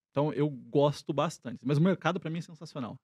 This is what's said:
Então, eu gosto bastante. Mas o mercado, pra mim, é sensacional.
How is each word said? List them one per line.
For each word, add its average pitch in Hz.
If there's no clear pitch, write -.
Então, 147
eu 147
gosto 143
bastante. 143
Mas 139
o 147
mercado, 175
pra 160
mim, 165
é -
sensacional. 151